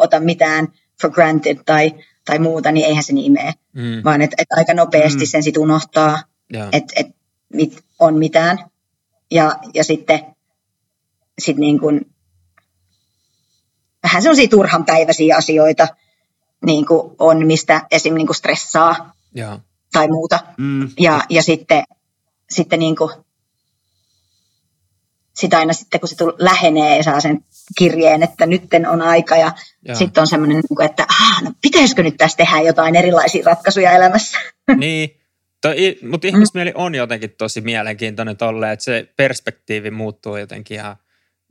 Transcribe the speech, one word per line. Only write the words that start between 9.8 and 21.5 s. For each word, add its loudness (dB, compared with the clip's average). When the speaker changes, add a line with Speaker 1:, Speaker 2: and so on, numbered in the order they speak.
Speaker 1:
sitten -2
sit -4
niinku 0
vähän 0
semmosia 6
turhanpäiväisiä 2
asioita 2
niinku 0
on, 4
mistä 0
esim. -2
Niinku -2
stressaa -2
Speaker 2:
Joo. -12
Speaker 1:
tai 0
muuta. -2
Speaker 3:
Mm. -4
Speaker 1:
Ja, 2
ja 2
sitten, 0